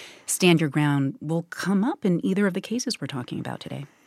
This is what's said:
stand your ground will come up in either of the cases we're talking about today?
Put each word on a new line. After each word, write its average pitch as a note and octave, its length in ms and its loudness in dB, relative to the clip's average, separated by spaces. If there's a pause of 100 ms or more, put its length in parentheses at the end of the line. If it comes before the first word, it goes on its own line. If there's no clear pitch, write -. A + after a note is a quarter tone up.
(260)
stand E3+ 360 6
your D3+ 80 0
ground C#3+ 500 2
will E3 300 -4
come G3 340 0
up C#4 220 -2
in E3+ 200 2
either G3+ 220 2
of F3+ 60 0
the F3 80 -4
cases - 400 -6
we're C#3 60 -6
talking B2+ 300 -8
about - 220 -8
today? C#3 260 -10 (220)